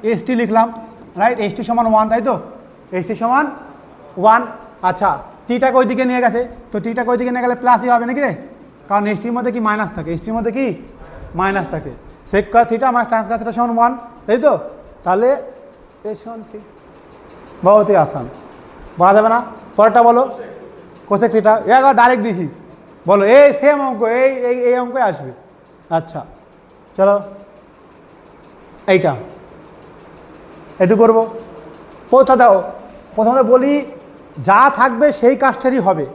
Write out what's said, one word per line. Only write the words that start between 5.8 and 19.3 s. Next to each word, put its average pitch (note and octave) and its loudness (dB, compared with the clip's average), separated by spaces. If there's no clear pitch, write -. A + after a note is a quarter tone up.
দিকে B3+ -2
নিয়ে B3 -2
গেছে, A#3+ -2
তো G#3 -6
টিটাকে A3+ -6
ওই B3 0
দিকে B3 -4
নিয়ে B3 -4
গেলে B3 -2
প্লাসই B3 0
হবে A#3 0
নাকি B3+ -4
রে? A#3 -2
কারণ G3+ -2
এসটির G#3+ -6
মধ্যে A#3 -4
কি A#3 -6
মাইনাস G#3+ -2
থাকে? E3 -8
এসটির A3 -8
মধ্যে A3+ -4
কি A#3+ -4
মাইনাস F#3+ -2
থাকে? D3 -12
sec G3+ 0
square A#3 2
theta A3+ -2
minus A#3 -2
tan A3 -2
square G#3+ -6
theta A3+ -8
সমান A#3 -2
ওয়ান, A#3 0
তাই A3 0
তো? A3 2
তাহলে A3 0
এ G#3+ -10
সমান A3+ -18
কি? G#3+ -16
বহুত G#3 4
হি G3+ 2
আসান, C#3 0
বলা F#3 4
যাবে G#3+ 4
না? A#3 0